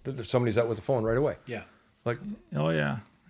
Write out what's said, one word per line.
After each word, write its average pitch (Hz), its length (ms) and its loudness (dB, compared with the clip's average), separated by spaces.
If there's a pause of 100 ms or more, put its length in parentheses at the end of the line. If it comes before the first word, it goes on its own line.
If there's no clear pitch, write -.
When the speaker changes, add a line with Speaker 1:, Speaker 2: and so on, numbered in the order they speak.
Speaker 1:
th-, 131 140 -6
th-, 107 120 -8
somebody's 120 280 4
out 117 100 4
with 113 100 0
the 104 60 -10
phone 123 200 2
right 113 140 2
away. 139 180 0 (100)
Speaker 2:
Yeah. 110 180 -10 (400)
Speaker 1:
Like, 120 140 -2 (380)
Speaker 3:
Oh, 151 140 0
yeah. 143 300 0 (300)